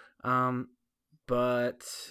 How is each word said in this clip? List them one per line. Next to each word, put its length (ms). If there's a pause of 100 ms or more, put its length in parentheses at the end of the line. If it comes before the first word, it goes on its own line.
(240)
Um, 440 (580)
but 580 (260)